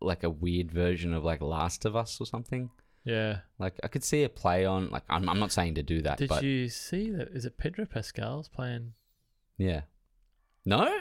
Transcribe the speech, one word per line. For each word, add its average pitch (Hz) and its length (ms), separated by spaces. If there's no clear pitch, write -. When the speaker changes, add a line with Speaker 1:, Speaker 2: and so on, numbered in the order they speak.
Speaker 1:
like, 85 240
a 85 60
weird 85 420
version 87 420
of, 78 100
like, 80 160
Last 80 440
of 107 120
Us 113 240
or 117 60
something. 123 440
Speaker 2:
Yeah. 110 340
Speaker 1:
Like, 92 240
I 104 60
could - 160
see 147 200
a 131 40
play 92 360
on, 95 260
like, 58 180
I'm, 87 200
I'm 87 100
not 104 140
saying 85 240
to 76 60
do 80 200
that, 71 160
Speaker 2:
Did 139 100
Speaker 1:
but 78 140
Speaker 2:
you 131 260
see 202 420
that? 190 180
Is 127 180
it 123 120
Pedro 180 280
Pascal's 117 600
playing? 120 440
Speaker 1:
Yeah. 90 260
No? 214 360